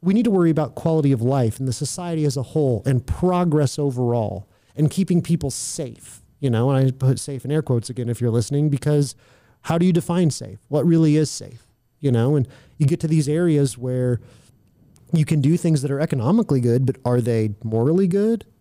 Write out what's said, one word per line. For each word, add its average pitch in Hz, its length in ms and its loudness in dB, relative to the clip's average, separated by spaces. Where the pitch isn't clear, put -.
we 185 120 0
need 233 100 2
to 240 80 2
worry 180 180 4
about 151 260 0
quality 160 360 2
of 123 100 0
life 123 380 0
and 131 80 -4
the 123 60 -2
society 165 520 -4
as 135 120 0
a 135 60 -4
whole 131 420 0
and 127 200 0
progress 175 720 0
overall 120 720 -2
and 147 140 2
keeping 180 320 0
people 165 300 -2
safe, - 720 -12
you 135 100 -2
know, 120 220 2
and 135 160 4
I 131 40 2
put 131 280 0
safe 135 260 -10
in 131 60 -4
air 156 100 0
quotes 120 280 -2
again 117 200 -6
if 117 120 -4
you're 120 100 0
listening, 143 380 0
because 143 440 0
how 160 140 -2
do 170 80 2
you 185 80 4
define 175 380 0
safe? - 280 -12
What 139 160 0
really 160 320 4
is 151 120 0
safe? - 380 -16
You 139 120 0
know, 120 240 2
and 135 120 0
you 151 80 0
get 160 160 0
to 160 60 -4
these 156 220 0
areas 151 480 0
where 127 420 -2
you 156 120 2
can 156 160 0
do 151 160 2
things 160 260 0
that 139 80 -4
are 139 100 -4
economically 151 580 0
good, 120 260 2
but 127 200 -2
are 123 160 2
they 110 300 0
morally 131 440 2
good? 208 380 0